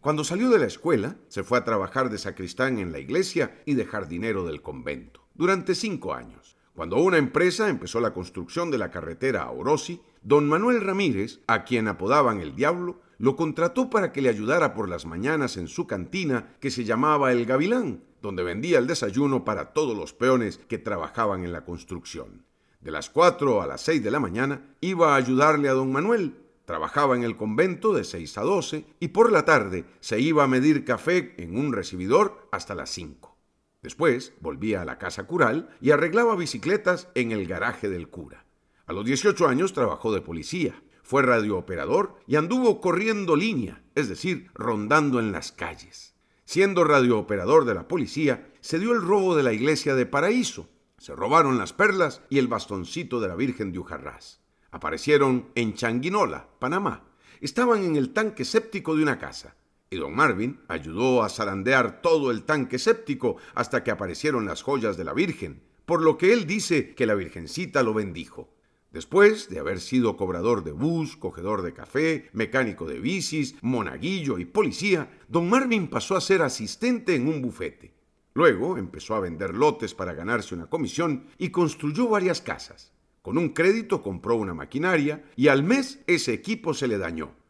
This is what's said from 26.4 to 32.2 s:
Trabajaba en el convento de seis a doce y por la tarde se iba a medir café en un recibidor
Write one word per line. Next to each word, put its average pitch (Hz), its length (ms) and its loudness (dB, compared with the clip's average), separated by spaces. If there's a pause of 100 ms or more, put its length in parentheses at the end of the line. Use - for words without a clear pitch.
Trabajaba 123 500 0
en 123 80 0
el 113 140 -4
convento 170 560 0
de 127 100 0
seis 85 340 -10
a 101 40 -6
doce 156 440 -2 (140)
y - 100 -4
por 226 220 6
la 160 140 6
tarde 98 400 4 (160)
se 110 180 -2
iba 147 240 4
a 135 40 4
medir 131 360 4
café 139 540 0
en 85 200 -8
un 143 140 -2
recibidor 104 800 0